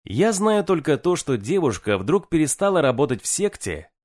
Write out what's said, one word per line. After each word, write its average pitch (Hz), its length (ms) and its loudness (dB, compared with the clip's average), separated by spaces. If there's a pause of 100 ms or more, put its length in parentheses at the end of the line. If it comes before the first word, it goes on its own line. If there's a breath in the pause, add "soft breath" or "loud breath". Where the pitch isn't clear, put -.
Я 180 280 0
знаю 208 320 0
только 156 320 0
то, 175 200 0
что 135 200 -2
девушка 107 640 0
вдруг 151 300 0
перестала 170 520 0
работать 131 420 0
в - 40 -8
секте, 95 640 -4 (140)